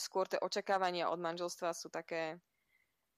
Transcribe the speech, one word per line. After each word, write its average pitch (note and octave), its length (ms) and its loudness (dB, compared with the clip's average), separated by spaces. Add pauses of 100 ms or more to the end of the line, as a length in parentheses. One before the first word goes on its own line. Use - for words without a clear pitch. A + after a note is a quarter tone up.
skôr F#3 240 0
tie - 120 -2
očakávania F#3 680 2
od E3+ 160 2
manželstva F3 480 -2
sú - 160 -6
také, E3 520 -4 (800)